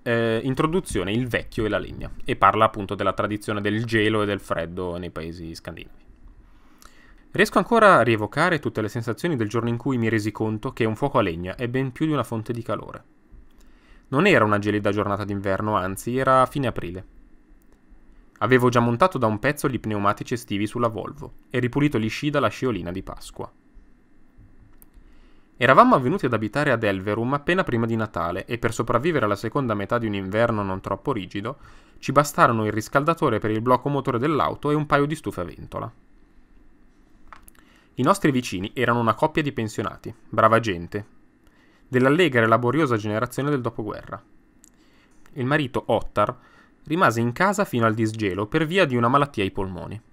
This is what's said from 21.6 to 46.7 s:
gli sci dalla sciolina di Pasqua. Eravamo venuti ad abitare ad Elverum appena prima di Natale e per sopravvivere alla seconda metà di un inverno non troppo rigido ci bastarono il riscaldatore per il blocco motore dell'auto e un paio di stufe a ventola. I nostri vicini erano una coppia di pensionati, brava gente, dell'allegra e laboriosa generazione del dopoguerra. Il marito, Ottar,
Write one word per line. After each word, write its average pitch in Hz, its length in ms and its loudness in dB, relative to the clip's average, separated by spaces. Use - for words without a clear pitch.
gli 110 100 0
sci 147 220 -4
dalla 139 160 0
sciolina 98 440 -4
di 92 120 -8
Pasqua. - 480 -14
Eravamo 202 380 8
venuti 147 260 0
ad 123 60 2
abitare 117 400 0
ad 117 120 2
Elverum 104 500 0
appena 170 320 0
prima 117 200 0
di 113 120 -2
Natale 92 480 -4
e 127 120 -6
per 110 160 -2
sopravvivere 123 520 0
alla 104 100 0
seconda 117 380 -2
metà 101 240 -2
di 113 100 -2
un 104 60 -2
inverno 104 500 0
non 95 160 -4
troppo 101 320 -6
rigido 104 460 -8
ci - 160 -6
bastarono 131 520 2
il 107 60 0
riscaldatore 143 680 0
per 107 120 -2
il 110 80 0
blocco 123 300 2
motore 131 300 -2
dell'auto 139 520 -2
e - 20 2
un 151 120 0
paio 143 200 2
di 151 100 -6
stufe 98 260 -8
a - 20 -4
ventola. - 480 -12
I 127 60 -4
nostri 165 300 4
vicini 110 420 -4
erano 120 280 2
una 110 140 2
coppia 156 260 0
di 147 100 -2
pensionati, 107 640 -6
brava 110 320 4
gente, 98 440 -6
dell'allegra 131 540 4
e 113 40 4
laboriosa 123 480 2
generazione 110 540 -2
del 143 100 0
dopoguerra. 107 640 -8
Il 127 120 -4
marito, 135 420 0
Ottar, 104 500 0